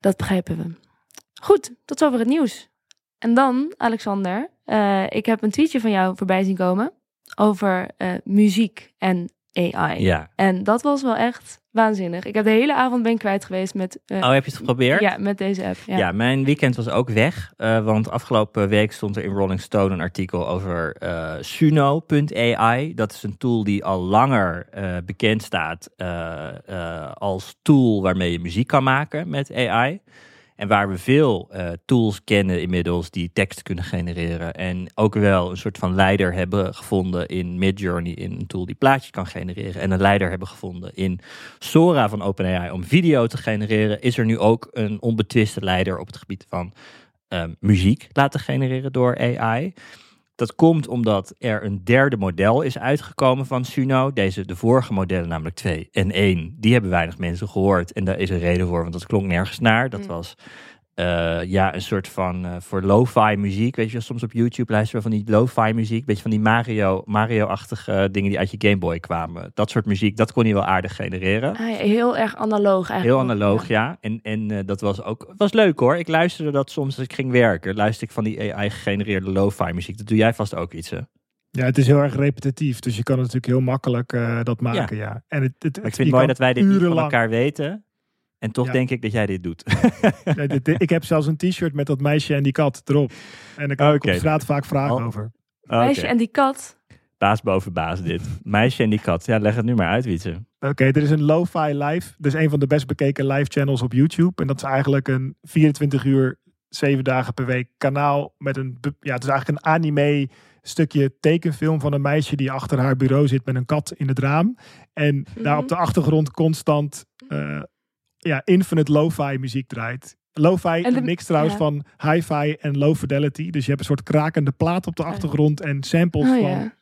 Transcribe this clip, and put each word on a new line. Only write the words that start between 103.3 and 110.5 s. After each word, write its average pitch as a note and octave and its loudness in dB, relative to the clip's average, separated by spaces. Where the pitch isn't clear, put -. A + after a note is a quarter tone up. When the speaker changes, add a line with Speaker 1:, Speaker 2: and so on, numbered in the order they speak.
Speaker 3:
channels C#3 0
op B2 -2
YouTube. D#3+ 2
En C#3+ -2
dat C3+ -2
is - -12
eigenlijk C3+ 0
een C3 -2
vierentwintig D3 2
uur, C3+ 2
zeven C#3 0
dagen B2+ 0
per C3 -4
week B2 -4
kanaal C#3+ 0
met C#3 -4
een C3 -8
be-, C#3+ -6
ja, C#3 -6
het B2 -6
is C3+ -8
eigenlijk C#3 -2
een D#3+ 4
anime D3 2